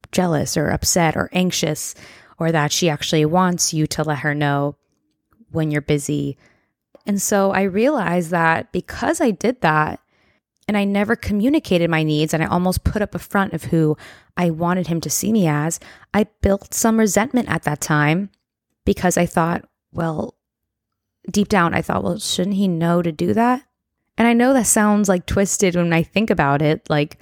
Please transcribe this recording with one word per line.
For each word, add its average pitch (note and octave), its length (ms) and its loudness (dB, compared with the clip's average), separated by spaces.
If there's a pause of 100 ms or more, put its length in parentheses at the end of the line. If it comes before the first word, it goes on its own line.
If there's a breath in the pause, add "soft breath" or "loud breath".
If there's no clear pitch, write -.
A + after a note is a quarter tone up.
(120)
jealous D#3+ 440 -2
or D3+ 140 -2
upset - 460 0
or - 180 -4
anxious, F3 640 -4 (440 loud breath)
or E3 120 -2
that D3+ 200 0
she - 180 0
actually D3+ 360 0
wants F3 480 0
you D#3 140 0
to - 160 -4
let D3+ 160 -4
her D3 160 -4
know C#3+ 400 -2 (760)
when D#3 200 -2
you're D3 100 -2
busy. C#3+ 560 -2 (680 soft breath)
And G3+ 160 -2
so G3 300 2
I G3 120 0
realized F#3 680 0
that E3 400 0
because - 500 -4
I C4 100 4
did G#3+ 300 -2
that, D#3 380 2 (680)
and G#3 100 0
I G3+ 80 0
never G3+ 300 0
communicated G3+ 760 0
my D#3+ 140 2
needs, D3+ 300 0
and D#3+ 100 0
I - 40 -2
almost F3+ 360 0
put - 180 -2
up G3 140 -4
a F3 40 -8
front G3 340 -2
of D#3+ 120 -6
who D#3 320 2 (400 loud breath)
I F3 140 2
wanted F3 360 -2
him E3 140 -2
to D3+ 80 -6
see G3+ 240 -2
me G3+ 140 4
as, D3+ 320 -2 (340 loud breath)
I G#3 140 2 (140)
built G3 320 0
some A3+ 260 2
resentment A3 500 0
at D#3+ 140 -2
that D3 180 -2
time D#3 480 0 (560)
because F#3 320 0
I F3 80 2
thought, E3+ 420 -2 (240)
"Well," E3 440 -6 (920)
deep G3 200 0
down, F3+ 240 2
I - 80 -2
thought, - 220 -4
"Well, G#3 160 -4
shouldn't G3 360 -4
he G3 120 0
know E3+ 340 0
to E3+ 100 -2
do F3 220 -2
that?" A#3+ 300 0 (540)
And A3+ 100 4
I A#3+ 60 4
know B3 200 4
that A#3+ 140 2
sounds, G#3 420 2
like, F3+ 160 0
twisted F#3+ 500 0
when E3+ 180 2
I E3 100 4
think A3 260 -2
about D3 320 2
it. D#3 280 0
Like, D3+ 320 0